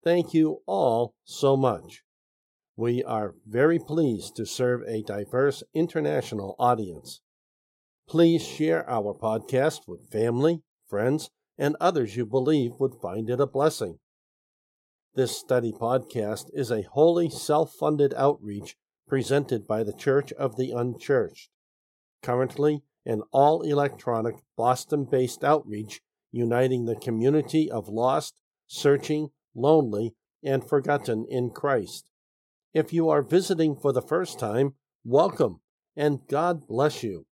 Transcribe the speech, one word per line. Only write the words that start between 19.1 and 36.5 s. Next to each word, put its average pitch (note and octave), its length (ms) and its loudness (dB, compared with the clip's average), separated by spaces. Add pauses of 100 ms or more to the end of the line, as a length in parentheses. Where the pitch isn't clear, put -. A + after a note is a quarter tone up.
by A2 180 -2
the G#2 100 -6
Church C#3 400 0
of B2+ 240 -4
the C3 140 -4
Unchurched, A#2+ 800 -2 (720)
currently C#3 600 0 (220)
an G#2+ 160 -2 (100)
all-electronic C#3+ 1040 2 (220)
Boston-based B2+ 840 0
outreach G#2+ 580 0 (300)
uniting A#2+ 540 2
the A2+ 100 -2
community C#3+ 720 0
of A2 180 -6
lost, B2+ 460 0 (340)
searching, D3 640 0 (240)
lonely, A#2 640 2 (280)
and C3+ 240 -2
forgotten C3+ 640 0
in B2 220 -4
Christ. B2+ 580 -4 (640)
If D#3 180 0
you E3 160 2
are D3+ 140 4
visiting D#3+ 540 2
for C#3 180 0
the B2 80 2
first E3+ 380 -4
time, B2 340 0 (320)
welcome, C3 560 2 (340)
and D3 320 0
God D#3+ 400 -2